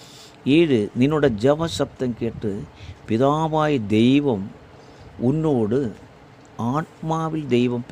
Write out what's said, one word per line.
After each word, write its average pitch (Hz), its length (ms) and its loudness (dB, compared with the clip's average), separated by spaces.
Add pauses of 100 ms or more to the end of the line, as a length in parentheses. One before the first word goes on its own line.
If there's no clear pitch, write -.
(460)
ഏഴ്, 135 500 4
നിന്നോട് 143 300 2
ജപശബ്ദം 131 960 -2
കേട്ട് 110 420 -6 (440)
പിതാവായ 151 680 2
ദൈവം 113 720 2 (720)
ഉന്നോട് 131 720 0 (680)
ആത്മാവിൽ 156 880 -4
ദൈവം 123 440 0